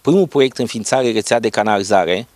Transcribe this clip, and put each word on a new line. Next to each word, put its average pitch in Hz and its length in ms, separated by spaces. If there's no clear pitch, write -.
Primul 175 260
proiect, 135 320
înființare 120 540
rețea 110 280
de 113 80
canalizare 101 880